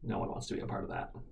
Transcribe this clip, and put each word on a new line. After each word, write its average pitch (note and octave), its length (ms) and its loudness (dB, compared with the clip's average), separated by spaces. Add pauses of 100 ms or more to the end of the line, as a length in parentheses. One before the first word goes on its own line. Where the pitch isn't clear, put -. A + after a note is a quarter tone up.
No A2 160 2
one - 100 2
wants - 180 -2
to - 60 0
be - 60 2
a - 80 0
part - 160 2
of - 60 -2
that. - 220 0 (200)